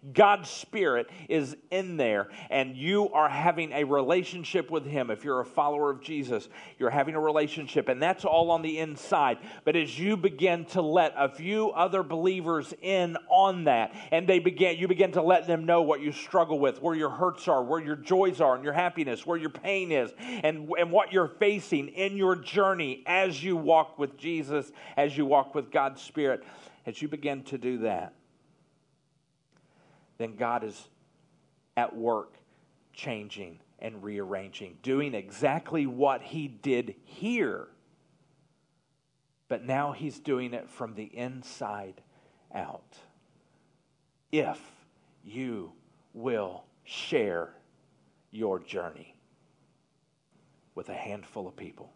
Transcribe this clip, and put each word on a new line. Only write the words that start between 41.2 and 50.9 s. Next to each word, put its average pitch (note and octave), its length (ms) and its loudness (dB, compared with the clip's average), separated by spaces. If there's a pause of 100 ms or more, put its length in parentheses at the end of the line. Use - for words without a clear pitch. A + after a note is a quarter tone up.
out. - 440 -12 (1300)
If D3+ 300 -2 (600)
you G#2+ 480 -10 (420)
will G#2+ 520 -6 (180)
share F#2+ 640 -4 (840)
your G#2+ 280 -4
journey. F2 560 -12 (1600)
With F2 80 -12
a G#2 60 -12